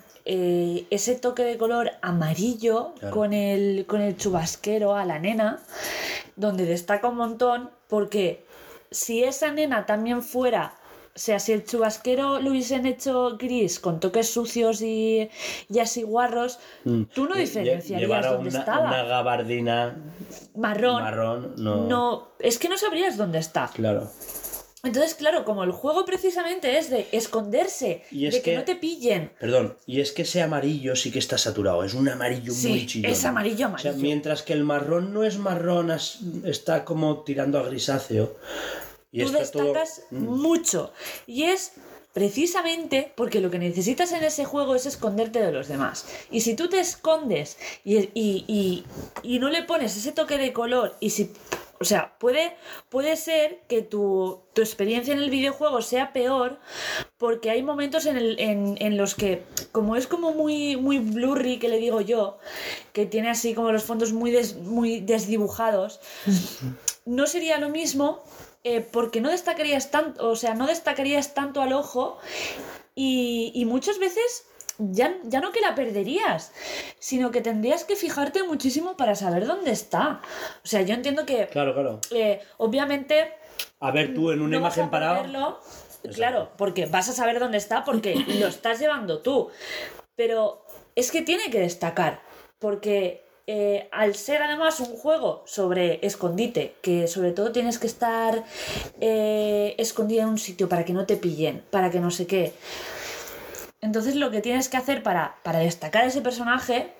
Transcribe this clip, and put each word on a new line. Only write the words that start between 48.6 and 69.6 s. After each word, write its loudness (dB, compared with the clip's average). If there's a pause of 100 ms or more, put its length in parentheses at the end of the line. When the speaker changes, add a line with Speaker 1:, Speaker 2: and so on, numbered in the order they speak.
Speaker 1:
y 0
no 2
le 0
pones 0
ese -6
toque 0
de 0
color, 0
y 0
si, 0 (480)
o -2
sea, 2
puede, 2 (340)
puede 2
ser 2
que 2
tu, 0 (120)
tu 4
experiencia 0
en 0
el 0
videojuego 2
sea 0
peor, 0 (580)
porque 0
hay 2
momentos 0
en 2
el, 0
en, 0
en 2
los 2
que, 0 (300)
como 2
es 2
como 0
muy, 0
muy 2
blurry, 0
que 0
le 2
digo 2
yo, 0 (560)
que 0
tiene 0
así 0
como 2
los 2
fondos 0
muy 0
des-, 2
muy 0
desdibujados, 0 (1040)
no 0
sería 0
lo -2
mismo, 0 (420)
eh, 0
porque -2
no 2
destacarías 0